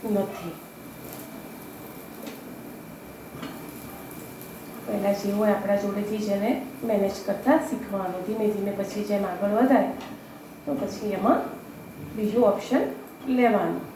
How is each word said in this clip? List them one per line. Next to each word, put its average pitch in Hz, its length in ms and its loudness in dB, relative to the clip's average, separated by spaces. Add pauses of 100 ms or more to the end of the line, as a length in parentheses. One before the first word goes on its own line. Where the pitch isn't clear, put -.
(120)
નથી. 190 400 0 (4000)
પહેલાં 202 280 2
જે 202 180 0
હોય 208 180 4
આપણા 202 260 4
જોડેથી 208 420 0
જ 214 100 -2
એને 202 340 2 (220)
મેનેજ 202 260 4 (160)
કરતાં 262 320 4
શીખવાનું. 190 680 -2
ધીમે 214 220 2
ધીમે 202 220 2
પછી 196 340 -2
જેમ 202 200 2
આગળ 190 240 0
વધાય 240 400 6 (760)
તો 147 80 0
પછી 208 360 -2
એમાં 190 300 4 (760)
બીજું 214 280 4
ઓપ્શન 240 360 4 (460)
લેવાનું. 170 540 6 (160)